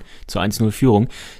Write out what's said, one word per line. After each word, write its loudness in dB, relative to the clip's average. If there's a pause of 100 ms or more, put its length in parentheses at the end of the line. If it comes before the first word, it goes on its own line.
(280)
zur -4
eins -4
null 0
Führung. 4 (320)